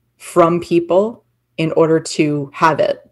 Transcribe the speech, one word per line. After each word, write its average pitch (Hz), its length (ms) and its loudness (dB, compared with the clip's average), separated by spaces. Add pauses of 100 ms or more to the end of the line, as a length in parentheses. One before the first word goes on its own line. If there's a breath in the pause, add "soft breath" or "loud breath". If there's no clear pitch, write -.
(180)
from 170 420 0
people 170 640 -2 (320)
in 160 160 -2
order 160 280 2
to 147 520 -4
have 160 280 0
it, - 200 -2 (120)